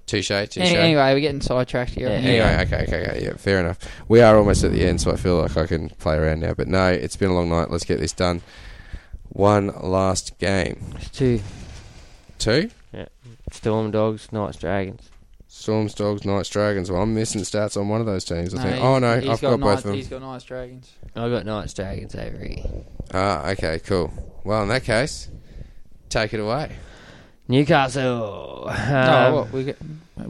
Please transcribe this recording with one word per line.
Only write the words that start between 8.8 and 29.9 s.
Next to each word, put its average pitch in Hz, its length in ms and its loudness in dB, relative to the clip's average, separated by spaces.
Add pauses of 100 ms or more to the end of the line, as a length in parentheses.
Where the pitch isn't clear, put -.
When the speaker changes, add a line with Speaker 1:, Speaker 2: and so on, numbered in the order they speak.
Speaker 1:
One 101 360 4 (160)
last 95 560 0
game. 92 580 -2
Speaker 3:
It's - 140 -12
two. 123 300 0 (1000)
Speaker 1:
Two? 151 320 0 (220)
Speaker 3:
Yeah. 107 140 -12 (460)
Storm 110 380 -2
Dogs, 107 420 -2
Knights 104 240 -4
Dragons. 98 540 -6 (380)
Speaker 1:
Storms, 107 460 -2
Dogs, 104 300 -2
Knights, 98 240 -2
Dragons. 101 420 0
Well, 92 120 0
I'm 110 120 0
missing 110 280 -2
stats 104 360 -4
on 101 120 -2
one 110 100 0
of 113 60 -2
those 95 180 -2
teams, 87 300 -4
I - 20 -4
Speaker 2:
No, - 60 -4
Speaker 1:
think. - 140 -2
Speaker 2:
he-, 131 60 -4
Speaker 1:
Oh, 131 160 4
no, 120 220 2
Speaker 2:
he's 135 80 -2
Speaker 1:
I've 113 140 0
got 139 80 2
Speaker 2:
got 117 100 2
Speaker 1:
both 107 80 2
Speaker 2:
Knights, 101 120 2
Speaker 1:
of 113 80 -6
them. 101 80 0
Speaker 2:
he's 127 120 -8
got 131 140 -12
Knights 131 220 -12
Dragons. 127 460 -14 (240)
Speaker 3:
I've 117 160 -4
got 113 140 -2
Knights 107 300 -6
Dragons 101 400 -8
over - 240 -8
here. - 260 -8 (480)
Speaker 1:
Ah, 92 380 0
okay, 82 300 -2
cool. 90 300 0 (340)
Well, 107 180 0
in 98 60 -2
that 123 160 0
case, 123 440 -2 (800)
take 110 240 -2
it 107 80 -4
away. 117 300 -4 (800)
Speaker 3:
Newcastle. 123 1160 2
Speaker 2:
No, 127 640 4
Speaker 3:
Um, 127 60 4
Speaker 2:
what, 117 180 0
we 131 120 -2
get, 143 120 -6 (540)